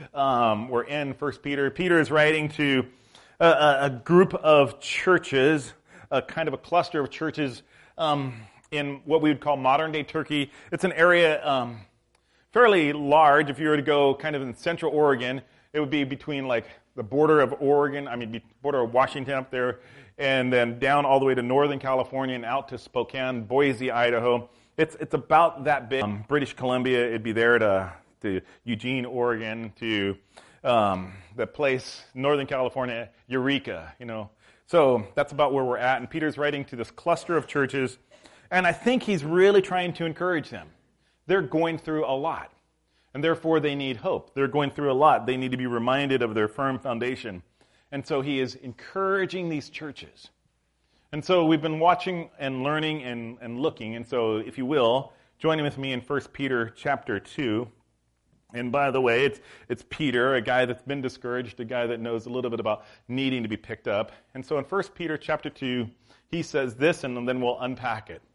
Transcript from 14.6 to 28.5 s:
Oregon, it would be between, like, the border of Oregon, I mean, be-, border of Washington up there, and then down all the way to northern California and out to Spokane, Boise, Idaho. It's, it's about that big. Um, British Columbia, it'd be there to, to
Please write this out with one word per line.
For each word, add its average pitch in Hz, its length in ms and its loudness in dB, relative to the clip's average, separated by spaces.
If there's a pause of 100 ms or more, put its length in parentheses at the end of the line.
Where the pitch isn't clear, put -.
Oregon, 135 480 2 (320)
it 151 60 -2
would 151 100 0
be 143 140 0
between, 135 460 -6
like, 117 180 0 (300)
the 123 80 -6
border 151 360 4
of 131 200 2
Oregon, 143 480 2
I 120 80 -8
mean, 113 160 -8
be-, 113 120 -10 (160)
border 139 200 0
of 113 120 -2
Washington 131 420 0
up 131 180 -6
there, 123 260 -2 (400)
and 135 340 0
then 120 280 2
down 143 260 2
all 135 140 4
the 135 40 2
way 131 120 4
to 123 60 0
northern 139 360 2
California 131 560 -2
and 120 100 -8
out 135 260 -4
to 123 80 -10
Spokane, 127 680 -6
Boise, 127 480 2
Idaho. 120 580 2 (260)
It's, 156 200 -2
it's 151 180 -6
about 156 500 2
that 135 240 0
big. 131 140 -2
Um, 104 240 -6
British 139 280 -2
Columbia, 127 520 0
it'd 113 160 -4
be 113 80 -4
there 117 300 2
to, 95 320 2 (300)
to 95 180 -2 (240)